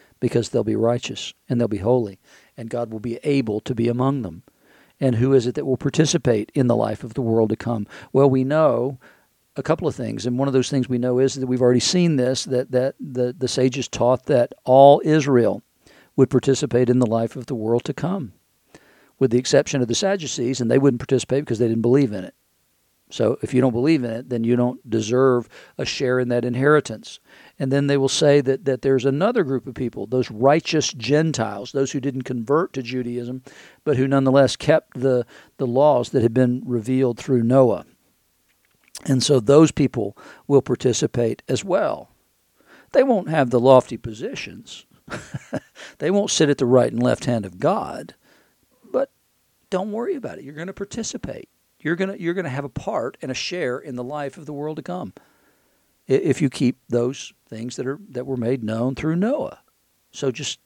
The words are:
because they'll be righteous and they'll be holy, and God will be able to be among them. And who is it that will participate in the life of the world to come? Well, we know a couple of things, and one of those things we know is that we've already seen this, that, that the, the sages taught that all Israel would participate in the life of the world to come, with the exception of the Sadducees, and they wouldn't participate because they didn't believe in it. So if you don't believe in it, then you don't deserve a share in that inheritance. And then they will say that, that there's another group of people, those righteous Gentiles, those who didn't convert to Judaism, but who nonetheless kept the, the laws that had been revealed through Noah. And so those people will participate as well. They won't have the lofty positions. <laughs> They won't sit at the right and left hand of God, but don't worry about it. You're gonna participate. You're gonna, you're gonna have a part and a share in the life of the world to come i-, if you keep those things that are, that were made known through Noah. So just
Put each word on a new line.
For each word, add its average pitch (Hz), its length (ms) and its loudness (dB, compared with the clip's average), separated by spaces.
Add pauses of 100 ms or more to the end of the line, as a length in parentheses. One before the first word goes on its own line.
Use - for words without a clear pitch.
(200)
because 120 300 -2
they'll 117 140 -2
be 107 120 -2
righteous 117 580 -4 (160)
and 120 100 0
they'll 120 80 0
be 104 100 -4
holy, 107 420 0 (360)
and 113 140 -14
God 120 220 -6
will 110 80 -8
be 113 240 -8
able 123 380 0
to - 120 -6
be 117 160 0
among 127 320 0
them. 87 220 -10 (560)
And 127 160 2
who 127 180 2
is 123 140 4
it 123 80 -4
that 147 100 -4
will 131 100 0
participate 131 760 0
in 131 140 2
the 117 80 4
life 110 280 -2
of 113 120 -12
the 135 60 -4
world 113 280 2
to 110 60 0
come? 110 320 -4 (260)
Well, 139 160 6
we 131 140 2
know 135 560 0 (560)
a 139 80 -8
couple 165 240 -2
of 131 80 -4
things, 110 300 -6
and 123 120 -2
one 135 100 0
of 139 60 -2
those 127 160 2
things 131 180 0
we 123 120 -2
know 123 200 0
is 135 160 2
that 131 120 -6
we've 123 140 0
already 123 180 6
seen 175 360 2
this, 127 300 -2
that, 127 260 -4
that 127 280 -2
the, 123 380 -4
the 127 100 -4
sages 127 400 -2
taught 123 400 0
that 127 260 2 (120)
all 139 380 8
Israel 127 600 2 (520)
would 131 140 4
participate 127 600 2
in 123 100 4
the 127 60 2
life 113 300 -2
of 127 120 -14
the 135 80 -6
world 113 300 -2
to 147 80 -6
come, 165 400 -6 (840)
with 127 120 2
the 123 80 4
exception 139 420 2
of 120 60 0
the 117 80 -2
Sadducees, 151 680 -2
and 117 80 -2
they 123 100 4
wouldn't 139 220 2
participate 135 420 -2
because 113 160 -4
they 117 80 2
didn't 113 140 0
believe 120 320 2
in 95 100 -8
it. - 120 -16 (720)
So 117 320 -2
if - 120 -6
you 127 80 2
don't 131 100 2
believe 131 320 0
in 120 60 -6
it, 120 200 -10
then 120 140 -4
you 120 140 2
don't 123 320 -2
deserve 117 580 2 (300)
a 139 80 -6
share 127 340 -2
in 123 80 -2
that 120 160 -2
inheritance. 123 800 0 (360)
And 135 140 -4
then 143 160 2
they 139 80 2
will 135 140 2
say 147 320 4
that, 131 240 0
that 131 160 -2
there's 131 240 2
another 175 400 0
group 131 200 -4
of 131 100 -14
people, 110 320 -6
those 127 220 -2
righteous 139 600 2
Gentiles, 117 800 -2
those 139 220 -2
who 143 80 -4
didn't 131 220 -6
convert 135 500 -2
to 135 100 -6
Judaism, 120 600 -8 (420)
but 151 100 2
who 135 140 2
nonetheless 135 480 4
kept - 420 0
the, 123 260 0 (300)
the 135 120 -4
laws 127 420 2
that 131 120 0
had 117 120 2
been 123 320 2
revealed 123 520 -2
through 123 260 0
Noah. 117 420 4 (1200)
And 131 180 0
so 135 160 4
those 143 320 6
people 117 460 -2 (280)
will 139 160 4
participate 117 840 -2
as 127 160 -2
well. 175 460 -2 (840)
They - 120 4
won't 233 260 0
have 147 220 0
the 123 80 4
lofty 127 380 6
positions. 113 880 -14 (240)
<laughs> - 60 -12 (840)
They 156 120 -2
won't 202 200 0
sit 151 180 2
at 139 80 2
the 131 80 0
right 120 260 6
and 117 100 -4
left 123 240 0
hand 117 200 -2
of 92 140 -14
God, 156 540 -4 (800)
but 269 200 -2 (580)
don't 196 220 -4
worry 240 240 -6
about 220 220 -12
it. - 60 -18
You're 139 100 -16
gonna 170 200 -12
participate. - 760 -12 (300)
You're 160 160 -2
gonna, 190 220 -4
you're 170 160 -4
gonna 180 160 -6
have 139 160 -6
a 139 40 -10
part 139 520 -6
and 135 100 -8
a 127 40 -6
share 147 440 -6
in 147 160 -12
the 123 80 -8
life 143 340 -10
of 160 80 -18
the 151 80 -12
world 147 240 -10
to 165 60 -12
come 180 300 -10 (960)
i-, 139 40 2
if 139 280 0
you 143 80 2
keep 131 280 -2 (120)
those 123 440 -4 (140)
things 117 280 -14
that 127 120 -8
are, 143 120 -8 (100)
that 123 160 -10
were 135 120 -6
made 123 260 -2
known 110 320 -4
through 160 200 -2
Noah. 220 440 -4 (520)
So 135 200 -4
just - 340 -8